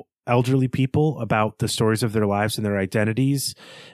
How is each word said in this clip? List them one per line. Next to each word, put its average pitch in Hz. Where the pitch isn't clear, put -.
elderly 127
people 135
about 110
the 113
stories 110
of 110
their 107
lives 101
and 107
their 101
identities. 113